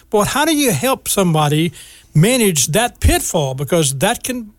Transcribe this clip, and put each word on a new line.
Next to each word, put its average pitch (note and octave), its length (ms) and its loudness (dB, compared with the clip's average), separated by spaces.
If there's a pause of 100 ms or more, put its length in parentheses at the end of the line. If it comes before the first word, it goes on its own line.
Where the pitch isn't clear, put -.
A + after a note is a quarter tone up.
But G#3 180 2
how C#4+ 180 0
do D#4+ 100 2
you C#4+ 160 2
help B3 380 -2
somebody D#3 640 0 (420)
manage G3 520 2
that G#3+ 340 -2
pitfall? E3 520 0
Because C#3 440 -2
that G3+ 260 -2
can A#3+ 360 -8